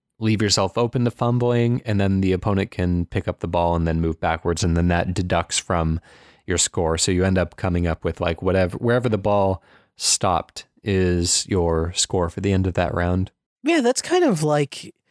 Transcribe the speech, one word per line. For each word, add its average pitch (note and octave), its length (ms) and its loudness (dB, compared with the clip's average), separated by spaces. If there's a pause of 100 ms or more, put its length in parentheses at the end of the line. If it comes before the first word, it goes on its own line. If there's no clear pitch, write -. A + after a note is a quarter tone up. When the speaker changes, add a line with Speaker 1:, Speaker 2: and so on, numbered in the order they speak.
(200)
Speaker 1:
leave A2 220 0
yourself G2+ 380 0
open A#2+ 260 0
to A#2 60 0
fumbling, A#2+ 720 0
and G#2 160 0
then G2 200 2
the F#2+ 100 2
opponent F#2+ 400 0
can F2 340 0
pick - 220 -6
up - 140 -6
the F2 60 -6
ball E2+ 280 0
and E2 120 0
then E2 140 0
move E2 180 -2
backwards, E2+ 440 -2
and E2+ 120 2
then E2+ 120 2
that F2 260 0
deducts F2+ 460 -2
from E2 400 -2 (480)
your F2+ 100 -2
score. E2 400 -2
So - 140 -2
you F2+ 120 2
end F#2+ 140 2
up F2 200 -2
coming F2 280 0
up E2 180 -2
with, E2+ 160 -4
like, E2+ 220 -2
whatever, F#2 360 0
wherever A#2+ 320 0
the G#2+ 100 0
ball G2 420 0 (340)
stopped - 720 -2 (160)
is F2+ 680 0
your E2+ 460 0
score F2 360 -2
for G2+ 120 -10
the G2 100 2
end F#2 140 2
of F#2 100 -2
that F2+ 200 0
round. F2 340 0 (320)
Speaker 2:
Yeah, D#4 200 2
that's A#3+ 200 0
kind F4+ 220 2
of G3 180 2
like D3 540 -2 (160)